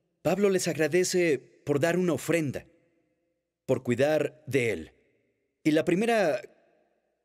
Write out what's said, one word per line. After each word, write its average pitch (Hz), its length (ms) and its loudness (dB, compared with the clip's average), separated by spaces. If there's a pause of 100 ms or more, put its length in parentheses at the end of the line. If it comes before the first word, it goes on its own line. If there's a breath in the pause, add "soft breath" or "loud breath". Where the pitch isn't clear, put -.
(220)
Pablo 190 300 2
les 180 160 0
agradece 165 720 0
por - 400 -6
dar 170 180 0
una 180 160 0
ofrenda, 151 540 -2 (1000)
por - 160 -2
cuidar 143 640 -2
de 123 260 0
él. 80 200 -10 (720)
Y 156 80 2
la 156 120 2
primera 190 560 0 (840)